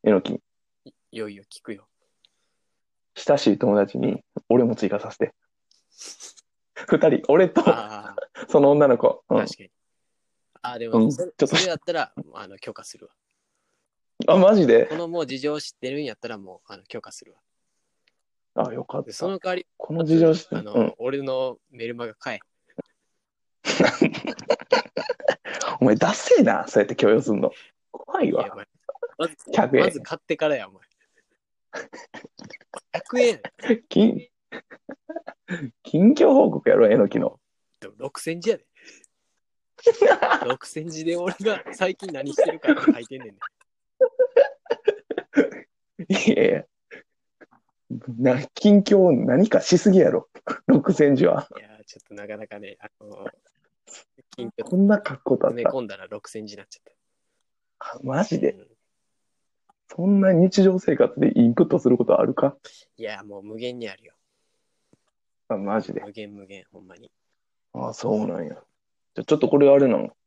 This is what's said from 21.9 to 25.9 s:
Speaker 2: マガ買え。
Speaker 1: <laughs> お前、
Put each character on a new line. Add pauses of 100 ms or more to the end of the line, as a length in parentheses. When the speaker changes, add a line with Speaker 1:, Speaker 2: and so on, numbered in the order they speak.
Speaker 2:
マ
ガ
買
え。 (1200)
Speaker 1:
<laughs>
お
前、